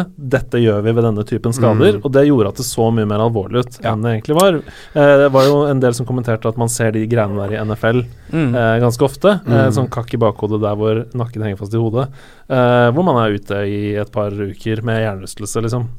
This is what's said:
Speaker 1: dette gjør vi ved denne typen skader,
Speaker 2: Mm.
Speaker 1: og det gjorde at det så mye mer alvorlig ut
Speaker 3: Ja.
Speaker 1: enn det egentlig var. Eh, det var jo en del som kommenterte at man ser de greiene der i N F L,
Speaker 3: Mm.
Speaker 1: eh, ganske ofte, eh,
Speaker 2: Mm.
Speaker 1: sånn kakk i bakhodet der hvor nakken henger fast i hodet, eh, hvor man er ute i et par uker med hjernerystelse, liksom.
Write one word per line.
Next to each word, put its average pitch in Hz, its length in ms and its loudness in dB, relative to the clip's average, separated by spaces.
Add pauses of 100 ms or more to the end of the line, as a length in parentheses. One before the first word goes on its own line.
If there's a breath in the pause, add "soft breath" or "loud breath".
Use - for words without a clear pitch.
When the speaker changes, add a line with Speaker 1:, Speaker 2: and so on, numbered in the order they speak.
(160)
Speaker 1:
dette 127 460 -2
gjør 107 220 4
vi 113 100 2
ved 117 80 2
denne 107 240 0
typen 117 260 -4
skader, 127 440 4
Speaker 2:
Mm. - 80 -10
Speaker 1:
og 131 80 -2
det 135 160 6
gjorde 120 240 4
at - 20 -14
det 123 120 -8
så 117 280 0
mye 110 100 0
mer 104 140 -2
alvorlig 110 480 -2
ut - 160 -18
Speaker 3:
Ja. 113 100 -2
Speaker 1:
enn 107 100 -4
det 113 200 -2
egentlig 151 180 -2
var. 190 140 4 (400 loud breath)
Eh, 143 300 6
det 139 80 4
var 135 120 6
jo 143 220 4
en 135 140 0
del 123 120 2
som 123 140 -6
kommenterte 120 400 -4
at 113 100 -2
man 117 120 -2
ser 113 240 -2
de 110 160 -2
greiene 110 280 0
der 101 200 -4
i 110 40 -6
N 107 120 -4
F 107 100 -6
L, 117 220 2 (260)
Speaker 3:
Mm. 147 240 0
Speaker 1:
eh, 113 240 2
ganske 120 240 2
ofte, 175 420 2
eh, 113 220 2
Speaker 2:
Mm. 107 80 2
Speaker 1:
sånn 110 160 -2
kakk 117 240 -8
i 123 40 -4
bakhodet 107 420 0
der 104 160 -2
hvor 110 360 -2
nakken 117 300 -6
henger 104 160 -6
fast 104 160 -8
i - 40 0
hodet, 117 280 -2 (420 loud breath)
eh, 123 440 4
hvor 151 120 0
man 160 120 4
er 110 180 2
ute 101 220 -6 (100)
i 104 340 -4
et 104 120 -8
par 104 180 -2
uker 104 540 -6
med 113 180 -2
hjernerystelse, 101 600 -6
liksom. 117 260 -4 (100)